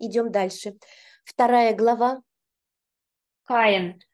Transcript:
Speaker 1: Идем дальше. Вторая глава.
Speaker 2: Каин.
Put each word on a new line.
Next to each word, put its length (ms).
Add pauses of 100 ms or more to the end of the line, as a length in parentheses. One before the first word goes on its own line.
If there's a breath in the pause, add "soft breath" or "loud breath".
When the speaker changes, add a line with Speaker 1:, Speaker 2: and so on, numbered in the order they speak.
Speaker 1:
Идем 320
дальше. 440 (480 loud breath)
Вторая 520
глава. 460 (1200)
Speaker 2:
Каин. 540 (140)